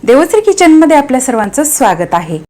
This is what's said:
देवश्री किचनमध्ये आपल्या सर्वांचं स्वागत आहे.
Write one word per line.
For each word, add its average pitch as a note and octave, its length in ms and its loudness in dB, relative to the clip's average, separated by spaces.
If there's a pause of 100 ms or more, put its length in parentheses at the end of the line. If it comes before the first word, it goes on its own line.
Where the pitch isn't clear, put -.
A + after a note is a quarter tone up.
देवश्री D#4 380 2
किचनमध्ये D#4+ 560 4
आपल्या B3+ 240 0
सर्वांचं A#3 420 -4
स्वागत F3+ 500 -2
आहे. E3 260 -6 (100)